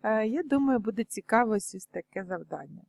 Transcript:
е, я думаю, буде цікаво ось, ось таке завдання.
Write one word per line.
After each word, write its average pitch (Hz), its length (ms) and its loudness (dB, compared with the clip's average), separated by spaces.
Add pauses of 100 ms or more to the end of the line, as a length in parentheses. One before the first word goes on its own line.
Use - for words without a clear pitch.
е, 220 240 2
я 269 160 0
думаю, 277 360 4
буде 220 260 -2
цікаво 226 480 2
ось, 208 220 -2
ось 190 120 -14
таке 185 380 -8
завдання. 160 640 -10